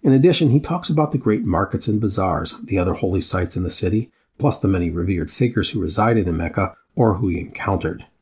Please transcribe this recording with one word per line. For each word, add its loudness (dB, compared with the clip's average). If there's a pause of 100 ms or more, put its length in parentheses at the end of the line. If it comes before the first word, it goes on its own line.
In 4
addition, 6
he 4
talks -4
about 0
the -2
great 0
markets -2
and 0
bazaars, -2 (100)
the -2
other 0
holy -2
sites -2
in -2
the -2
city, -2 (280)
plus 0
the 0
many 2
revered -2
figures 0
who -4
resided 2
in -2
Mecca -2 (220)
or 4
who -2
he -2
encountered. -4 (160)